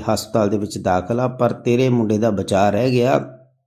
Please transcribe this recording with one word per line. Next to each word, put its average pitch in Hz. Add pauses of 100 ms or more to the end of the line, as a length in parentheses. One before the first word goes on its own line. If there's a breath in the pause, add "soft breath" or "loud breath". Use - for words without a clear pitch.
(140)
ਹਸਪਤਾਲ 107
ਦੇ 104
ਵਿੱਚ 101
ਦਾਖਲ 92
ਆ, 127
ਪਰ 123
ਤੇਰੇ 123
ਮੁੰਡੇ 110
ਦਾ 113
ਬਚਾਅ 98
ਰਹਿ 117
ਗਿਆ, 123 (280)